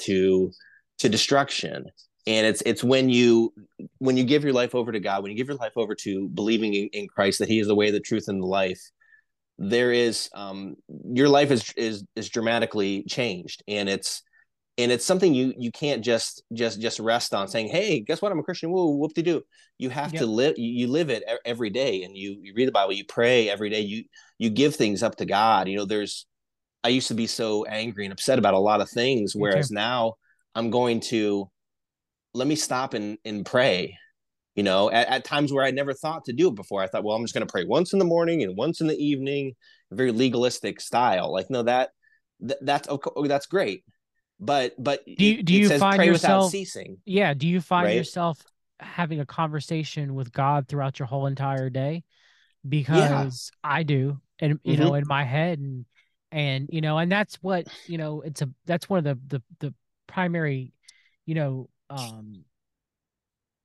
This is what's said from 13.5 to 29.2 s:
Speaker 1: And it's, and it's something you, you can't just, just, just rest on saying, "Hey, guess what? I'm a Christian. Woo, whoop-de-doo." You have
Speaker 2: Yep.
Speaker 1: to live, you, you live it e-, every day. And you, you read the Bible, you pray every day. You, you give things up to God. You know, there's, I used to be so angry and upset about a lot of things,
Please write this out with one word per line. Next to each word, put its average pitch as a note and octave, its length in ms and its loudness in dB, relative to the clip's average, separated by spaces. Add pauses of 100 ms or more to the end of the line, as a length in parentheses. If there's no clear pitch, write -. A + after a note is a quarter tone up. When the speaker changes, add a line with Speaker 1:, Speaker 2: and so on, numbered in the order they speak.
Speaker 1:
And G2+ 220 -4
it's, - 340 -6 (560)
and B2 140 2
it's A#2 120 0
something F#3 300 4
you, B2+ 240 2
you A#2 140 -6
can't C3+ 320 -4
just, A2+ 380 0 (100)
just, A2+ 280 -4
just A2 200 -4
rest A2+ 340 0
on G2 140 -2
saying, A2 200 -4
"Hey, F3 320 0
guess D3+ 220 -4
what? G3+ 100 0
I'm E3 60 -2
a D3 40 -2
Christian. E3+ 280 -6
Woo, F3 280 2
whoop-de-doo." D#3+ 440 -2 (360)
You B2+ 120 -6
have D3+ 220 -6
Speaker 2:
Yep. D#3 80 -4
Speaker 1:
to B2+ 60 2
live, A#2+ 320 2
you, A#2 120 -4
you A#2+ 180 -2
live D3+ 220 0
it A2 180 -4
e-, A#2 160 -4
every A#2 260 -4
day. A2 320 -2
And F#2+ 140 -16
you, G2 260 -10
you G2 120 -20
read B2 140 2
the - 40 0
Bible, G2 200 2
you G2+ 140 -6
pray A#2+ 420 4
every G2+ 220 -2
day. G#2+ 100 -2
You, G#2+ 240 -6 (340)
you A2+ 120 0
give C#3+ 260 2
things G#2 260 0
up G#2+ 140 -2
to G#2 80 -8
God. G2 440 2
You G2 100 -4
know, G#2 80 -4
there's, G#2 400 -6 (560)
I A#2+ 60 0
used B2+ 200 2
to - 60 -4
be A2+ 120 -2
so G#2+ 400 -2
angry G#2+ 380 -6
and F#2+ 80 -8
upset B2+ 260 2
about G2+ 160 6
a F#2+ 40 6
lot G#2 220 4
of G2 80 -2
things, A#2+ 460 0